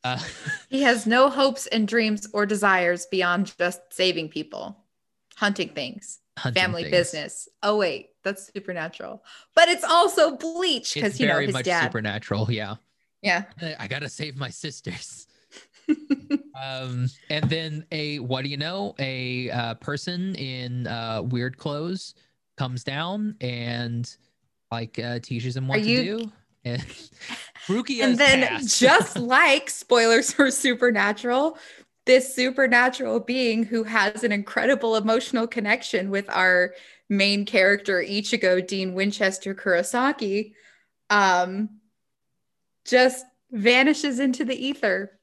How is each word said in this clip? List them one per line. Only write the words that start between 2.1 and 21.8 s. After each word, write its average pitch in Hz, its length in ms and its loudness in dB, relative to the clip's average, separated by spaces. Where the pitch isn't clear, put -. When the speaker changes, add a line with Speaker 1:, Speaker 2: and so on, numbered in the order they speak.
Speaker 2:
or 208 140 2
desires 185 600 2
beyond 185 520 0
just 175 220 -2
saving 165 380 0
people, - 460 -10
hunting 202 340 -2
things, - 480 -12
Speaker 1:
Hunting 131 220 0
Speaker 2:
family 180 220 0
Speaker 1:
things. 151 80 -6
Speaker 2:
business. 170 580 0
Oh, 208 140 2
wait, 175 340 -2
that's 196 280 -8
supernatural. 180 680 -10
But 339 140 8
it's 349 160 0
also 330 520 4
Bleach, 330 580 -4
'cause, 151 100 -4
Speaker 1:
It's - 160 -2
Speaker 2:
you 247 60 4
know, 196 80 4
Speaker 1:
very 143 120 0
Speaker 2:
his 135 60 -2
Speaker 1:
much 127 140 -2
Speaker 2:
dad. 170 180 2
Speaker 1:
supernatural, 107 640 -2
yeah. 107 260 -6
Speaker 2:
Yeah. 190 220 0
Speaker 1:
"I, 160 200 -8
I - 80 -10
gotta 143 200 -6
save 151 280 -10
my 135 140 -6
sisters." - 760 -12
Speaker 2:
<laughs> 302 80 4
Speaker 1:
Um, 131 540 -4
and 156 200 0
then 160 400 -4
a, 151 300 -4
what 127 240 -4
do 143 60 -6
you 143 80 -8
know? 185 400 -6
A, 127 520 -6
uh, 117 240 -4
person 175 600 -6
in, 123 500 -8
uh, 113 360 -6
weird 123 340 -4
clothes 160 580 -6